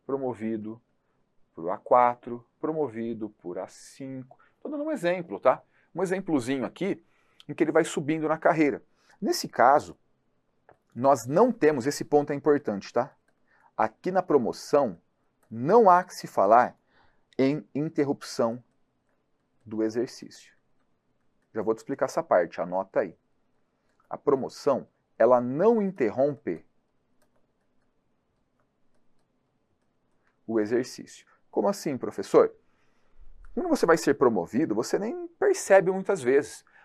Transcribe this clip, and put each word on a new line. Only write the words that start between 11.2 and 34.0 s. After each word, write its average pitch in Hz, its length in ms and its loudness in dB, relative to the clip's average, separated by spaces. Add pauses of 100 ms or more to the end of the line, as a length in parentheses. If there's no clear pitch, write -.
não 202 280 4
temos, 147 340 2
esse - 180 -4
ponto 147 280 2
é - 20 -4
importante, 139 580 -2
tá? 123 220 -2 (640)
Aqui 110 340 -2
na 185 120 0
promoção, 127 800 0 (480)
não 180 400 4
há 180 140 6
que - 120 -14
se - 120 -14
falar 110 500 4 (600)
em 139 340 0
interrupção 135 880 -4 (1040)
do 110 200 -4
exercício. - 680 -8 (1040)
Já 107 80 -4
vou 113 120 0
te 113 40 -18
explicar 139 280 -6
essa 160 180 -4
parte, 87 360 0
anota 92 400 -4
aí. - 160 -6 (960)
A - 80 -12
promoção, 123 680 -2 (280)
ela 120 240 6
não 175 400 0
interrompe 131 840 -4 (3750)
o 113 140 -2
exercício. - 680 -4 (280)
Como 202 160 0
assim, 180 280 -6
professor? - 560 2 (1040)
Quando 359 140 -6
você - 180 0
vai 160 100 6
ser 147 180 0